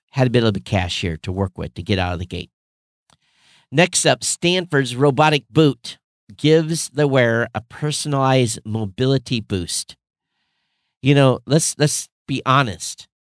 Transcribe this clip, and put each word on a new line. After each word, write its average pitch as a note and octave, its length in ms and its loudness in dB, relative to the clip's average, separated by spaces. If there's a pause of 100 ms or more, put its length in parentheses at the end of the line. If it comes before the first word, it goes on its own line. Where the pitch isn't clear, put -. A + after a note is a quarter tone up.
(120)
had C3 160 2
a - 20 0
bit A#2 140 4
of A2 120 2
a G2 60 -4
cash F#2 400 -4
here E2 160 -4
to F#2+ 160 -8
work F#2+ 240 -4
with D#2 160 -10
to F2 100 -10
get F#2+ 160 0
out F2+ 140 -2
of E2+ 60 -8
the F2 60 -8
gate. F2 240 -12 (1200)
Next F3 320 2
up, C3 180 2
Stanford's E3+ 720 -2
robotic C#3+ 540 2
boot D3 480 0 (400)
gives D#3 540 2
the D3 180 0
wearer A#2 440 2
a - 60 -8
personalized C3+ 1040 -2
mobility A#2 760 -4
boost. - 560 -8 (1040)
You C#3 140 4
know, C3+ 300 4
let's, D3+ 320 0
let's - 300 0 (180)
be C3+ 200 -6
honest. C3 640 -2 (180)